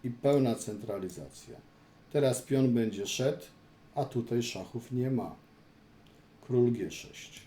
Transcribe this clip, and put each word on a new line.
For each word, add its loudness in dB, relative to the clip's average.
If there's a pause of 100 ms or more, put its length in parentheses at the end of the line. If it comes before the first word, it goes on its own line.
I -4
pełna 4
centralizacja. -8 (560)
Teraz 2
pion 4
będzie 2
szedł, -2 (500)
a 0
tutaj -2
szachów -8
nie 0
ma. -2 (1040)
Król 4
G -4
sześć. -16